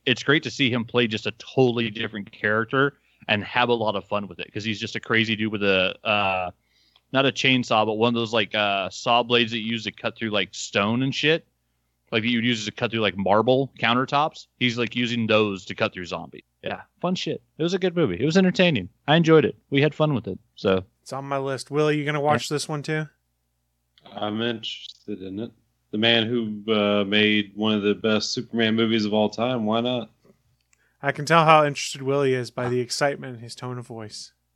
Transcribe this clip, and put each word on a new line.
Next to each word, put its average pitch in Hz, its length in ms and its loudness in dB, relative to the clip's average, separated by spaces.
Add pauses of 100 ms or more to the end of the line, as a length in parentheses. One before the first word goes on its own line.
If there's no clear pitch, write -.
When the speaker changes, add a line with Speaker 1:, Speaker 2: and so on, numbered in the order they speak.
Speaker 1:
it's 127 160 0
great 156 220 2
to 123 60 -4
see 131 200 0
him 117 140 -2
play 120 240 0
just 104 180 -4
a 107 60 -6
totally 120 580 0
different 107 400 -8
character 113 680 0 (280)
and 104 160 0
have 123 260 0
a 120 60 4
lot 107 220 -2
of 92 80 -6
fun 101 240 -6
with 90 100 -18
it, 107 140 -12
'cause 107 100 -8
he's 107 160 -4
just 110 160 -10
a 110 60 -6
crazy 113 340 0
dude 107 160 -2
with 101 140 -4
a, 95 420 2
uh, 95 460 0 (580)
not 135 160 2
a 127 60 2
chainsaw, 123 520 2
but 107 100 -2
one 117 200 2
of - 0 -
those, 113 180 -2
like, 107 220 0
uh, 98 360 0
saw 120 340 0
blades 120 260 2
that 117 80 -4
you 110 140 -4
use 113 120 -6
to 107 80 -4
cut - 240 -8
through, 110 140 -4
like, 98 240 -2
stone 110 480 0
and 135 100 -2
shit. 156 320 0 (680)
Like, 113 100 0
that 113 60 -2
you 120 100 0
would 113 60 -2
use 117 220 0
to 107 40 -6
cut 117 220 -4
through, 113 80 -2
like, 98 160 0
marble 110 640 4
countertops. 131 680 0 (140)
He's, 120 180 0
like, 113 160 -4
using 120 320 -2
those 107 380 2
to 104 100 -10
cut 107 180 -2
through 92 120 -10
zombies. 82 380 -10 (200)
Yeah, 98 200 -8 (180)
fun 180 140 -2
shit. - 280 -6 (160)
It - 40 -2
was 175 120 -2
a 196 40 -2
good 180 180 -2
movie. 113 240 0
It 123 40 -2
was 160 140 2
entertaining. 175 500 2 (200)
I 147 80 6
enjoyed 160 280 6
it. - 120 0 (140)
We 139 120 2
had 151 120 2
fun 151 200 0
with 107 140 -4
it. 90 100 -8 (160)
So 95 300 0 (180)
Speaker 2:
It's - 100 -12
on 135 140 -6
my 139 120 -4
list. 135 320 -4
Will, 151 220 2
you 151 140 -2
gonna 151 160 -2
watch 147 280 0
Speaker 1:
Yeah. 156 40 -2
Speaker 2:
this 143 140 -4
one 151 140 -6
too? 156 260 -4 (1040)
Speaker 3:
I'm 104 280 -4
interested 110 840 -8
in 95 180 -10
it. 117 100 -8 (400)
The 107 80 -4
man 113 280 4
who, 110 360 -4 (100)
uh, 104 320 2
made 104 500 2
one 107 200 0
of 104 80 0
the 104 120 4
best 107 380 0
Superman 113 440 0
movies 113 280 2
of 104 80 -2
all 107 160 2
time. 117 380 -2
Why 110 140 0
not? 120 300 -4 (920)
Speaker 2:
I 139 100 -2
can 143 140 -6
tell 165 180 6
how 156 220 8
interested 143 340 -6
Willie 135 320 2
is 123 180 -2
by 123 200 -4
the 123 100 0
excitement 135 560 -4
in 113 60 -16
his 117 120 -16
tone 127 220 -10
of 120 100 -12
voice. 110 460 -14 (240)